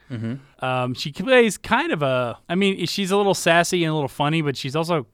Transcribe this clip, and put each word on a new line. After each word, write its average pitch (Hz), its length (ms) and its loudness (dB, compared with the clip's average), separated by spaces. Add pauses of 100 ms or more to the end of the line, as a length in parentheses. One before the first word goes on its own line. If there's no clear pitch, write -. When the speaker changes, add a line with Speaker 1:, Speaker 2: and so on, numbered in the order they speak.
Speaker 1:
Mm-hmm. 123 560 -8
Speaker 2:
Um, 127 280 -2
she 143 200 -8
plays 240 440 2
kind 294 360 -2
of 165 80 -2
a, 127 360 0 (120)
I 170 60 -2
mean, 196 320 0
she's 190 240 -4
a 202 60 4
little 202 180 4
sassy 170 500 2
and 156 60 0
a - 20 -2
little 147 160 -2
funny, 151 320 0
but 143 160 -2
she's 135 180 -8
also 160 380 0